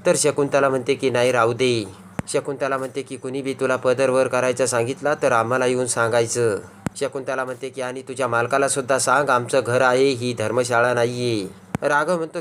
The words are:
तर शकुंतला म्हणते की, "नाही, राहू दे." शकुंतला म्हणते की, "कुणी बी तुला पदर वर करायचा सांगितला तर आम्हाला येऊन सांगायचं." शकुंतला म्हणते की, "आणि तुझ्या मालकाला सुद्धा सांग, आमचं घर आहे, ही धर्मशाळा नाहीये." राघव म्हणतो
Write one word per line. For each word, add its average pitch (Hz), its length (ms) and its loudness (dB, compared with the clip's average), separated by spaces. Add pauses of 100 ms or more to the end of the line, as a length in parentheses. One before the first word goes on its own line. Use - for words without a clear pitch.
तर 180 120 4
शकुंतला 139 520 2
म्हणते 131 240 0
की, 131 160 0
"नाही, 123 220 2
राहू 120 220 2
दे." 120 300 0 (440)
शकुंतला 139 500 -4
म्हणते 131 240 -6
की, 131 160 -12
"कुणी 131 240 -8
बी 135 120 -6
तुला 131 220 0
पदर 127 340 2
वर 127 180 4
करायचा 127 380 0
सांगितला 123 480 0
तर 147 180 0
आम्हाला 123 340 2
येऊन 127 200 0
सांगायचं." 117 720 0 (420)
शकुंतला 131 460 -6
म्हणते 127 240 -10
की, 127 120 -10
"आणि 127 200 -8
तुझ्या 127 260 -4
मालकाला 120 400 2
सुद्धा 131 320 0
सांग, 135 300 2
आमचं 123 360 2
घर 120 160 2
आहे, 131 280 4
ही 123 240 -2
धर्मशाळा 117 600 0
नाहीये." 120 540 -2 (400)
राघव 151 300 0
म्हणतो 165 240 -8